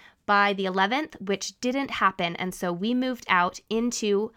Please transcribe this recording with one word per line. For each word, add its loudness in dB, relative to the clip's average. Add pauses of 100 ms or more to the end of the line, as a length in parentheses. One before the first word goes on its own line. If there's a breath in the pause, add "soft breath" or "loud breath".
(260 loud breath)
by 4
the -2
eleventh, 0
which -4
didn't -2
happen, 0
and -4
so -4
we -2
moved -2
out 2 (100)
into 0